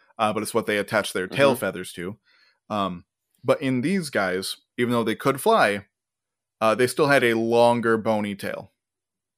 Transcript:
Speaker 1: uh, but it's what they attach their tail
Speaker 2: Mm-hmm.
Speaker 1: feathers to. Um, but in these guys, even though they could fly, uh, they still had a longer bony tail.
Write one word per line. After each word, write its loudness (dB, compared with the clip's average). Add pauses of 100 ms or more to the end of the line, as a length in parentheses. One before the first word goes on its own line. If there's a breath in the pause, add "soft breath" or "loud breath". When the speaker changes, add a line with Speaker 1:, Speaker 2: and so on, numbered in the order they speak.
(180)
Speaker 1:
uh, 2
but -4
it's -8
what 0
they 0
attach -2
their -4
tail 2
Speaker 2:
Mm-hmm. -2
Speaker 1:
feathers -6
to. -10 (520)
Um, -4 (400)
but 0
in 0
these -2
guys, -2 (200)
even 0
though 0
they 0
could -2
fly, 2 (720)
uh, 4
they 2
still 0
had 4
a 4
longer 4
bony -2
tail. -10 (640)